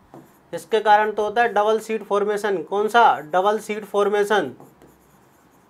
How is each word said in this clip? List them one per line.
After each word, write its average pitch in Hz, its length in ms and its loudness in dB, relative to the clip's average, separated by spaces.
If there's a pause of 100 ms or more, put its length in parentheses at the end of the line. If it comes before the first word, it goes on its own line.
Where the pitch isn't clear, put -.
(520)
इसके 208 280 -2
कारण 214 320 2
तो 214 100 -4
होता 208 200 -2
है 220 120 -2
डबल 214 260 2
सीट 220 240 -8
फॉर्मेशन। 202 580 -2
कौन 208 260 -2
सा? 214 340 6
डबल 185 380 0
सीट 208 240 -8
फॉर्मेशन। 202 680 0 (1160)